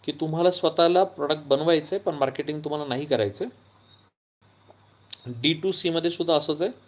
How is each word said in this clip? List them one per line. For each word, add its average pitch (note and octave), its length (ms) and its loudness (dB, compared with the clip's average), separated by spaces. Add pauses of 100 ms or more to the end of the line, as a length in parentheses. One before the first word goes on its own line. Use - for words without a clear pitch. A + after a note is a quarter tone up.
की D3 80 -6
तुम्हाला D#3+ 380 2
स्वतःला F3 540 4
प्रॉडक्ट D3+ 380 -2
बनवायचं D#3 540 2
आहे, F#3+ 60 -4
पण E3 120 -2
मार्केटिंग D3 460 -2
तुम्हाला D3+ 260 -4
नाही C3+ 180 -2
करायचं A2 400 0
आहे. - 220 -14 (1700)
डी D#3 140 2
टू F#3 180 -2
सीमध्ये E3 380 0
सुद्धा E3 240 0
असंच D3+ 280 0
आहे G3+ 80 0 (180)